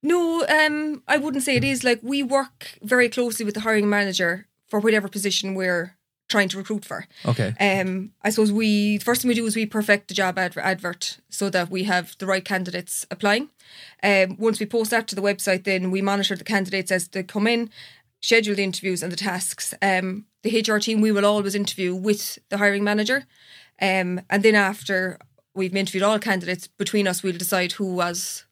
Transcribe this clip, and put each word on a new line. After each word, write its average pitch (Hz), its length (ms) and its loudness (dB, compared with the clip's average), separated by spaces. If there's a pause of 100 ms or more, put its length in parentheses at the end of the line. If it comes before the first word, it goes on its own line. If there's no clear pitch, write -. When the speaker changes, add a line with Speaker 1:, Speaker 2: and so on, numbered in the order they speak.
Speaker 1:
No, 330 440 2
um, 302 600 0
I 302 100 2
wouldn't 277 260 -2
say 269 120 0
it 240 80 2
is. 269 200 0
Like, 240 200 2
we 277 200 -2
work 262 600 -4
very 240 260 2
closely 240 340 -2
with 208 120 -4
the 214 60 -6
hiring 214 280 2
manager 190 560 0 (220)
for 214 120 0
whatever 214 280 2
position 196 480 -4
we're 180 400 -2 (340)
trying 202 180 2
to 185 100 -6
recruit 208 280 -6
for. - 220 -10 (180)
Speaker 2:
Okay. 113 340 0
Speaker 1:
Um, 185 520 0 (100)
I 208 80 -2
suppose 220 220 4
we, 208 480 2
the - 40 -10
first 240 200 0
thing 254 60 2
we 240 60 2
do 226 120 -2
is 208 80 -2
we 220 100 0
perfect 208 440 0
the 190 40 -10
job 185 240 0
adver-, 175 240 -4
advert 180 560 -4 (100)
so - 220 -4
that 175 220 0
we 185 140 -2
have 180 340 -2
the 190 80 -8
right 190 180 0
candidates 180 640 -4
applying. 208 400 0 (540)
Um, 190 340 4
once 220 220 0
we 208 80 -2
post 220 240 0
that 220 160 0
to - 80 -8
the 196 80 -6
website, 196 400 0
then 185 260 0
we 190 140 0
monitor 196 320 0
the 165 80 -12
candidates 190 480 -2
as 180 160 0
they 190 160 -6
come 202 240 -2
in, 233 240 0 (500)
schedule 220 340 4
the 196 80 0
interviews 185 380 -2
and 175 100 -4
the 175 60 -6
tasks. 180 640 -6
Um, 190 440 0 (180)
the 214 120 0
H 226 140 2
R 214 100 2
team, 220 220 0
we 214 100 4
will 202 140 2
always 208 300 2
interview 190 400 -2
with 202 420 -2 (120)
the 202 100 -4
hiring 202 240 2
manager. 214 420 0 (560)
Um, 185 480 0
and 196 140 2
then 220 120 8
after 190 600 0 (380)
we've 190 200 -2
interviewed 190 280 0
all 214 160 4
candidates, 185 480 -2
between 202 400 0
us, 180 160 -2
we'll 190 140 -2
decide 180 360 0
who 202 120 -4 (100)
was 175 560 -4